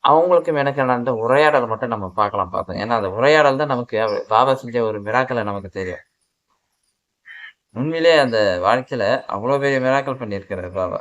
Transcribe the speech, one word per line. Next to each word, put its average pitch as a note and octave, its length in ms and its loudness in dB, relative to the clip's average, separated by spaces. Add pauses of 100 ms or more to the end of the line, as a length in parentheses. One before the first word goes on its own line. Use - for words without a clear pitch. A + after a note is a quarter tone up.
அவங்களுக்கும் E3 540 4
எனக்கு C#3 260 0
நடந்த B2 300 0
உரையாடல் C3 540 2
மட்டும் A2 220 -4
நம்ம G#2 200 -6
பார்க்கலாம் G2+ 400 -2
பார்த்தோம். F#2 280 -6
ஏன்னா A2 180 -2
அந்த G2+ 140 -2
உரையாடல் C#3 480 4
தான் C#3+ 160 -2
நமக்கு A#2+ 280 -4
அவர் G#2+ 260 -2
பாபா B2+ 260 4
செஞ்ச B2 300 -6
ஒரு G#2+ 180 -4
மிராக்கிளை A#2+ 420 -2
நமக்கு G2+ 260 -6
தெரியும். F#2 360 -8 (1700)
உண்மையிலே E3 460 2
அந்த A#2+ 220 2 (240)
வாழ்க்கையில A#2+ 420 0 (200)
அவ்வளவு B2+ 360 -2
பெரிய C3+ 180 0
மிராக்கிள் C3 400 -2
பண்ணியிருக்கிறார் F#2+ 540 -8
பாபா. F2+ 280 -4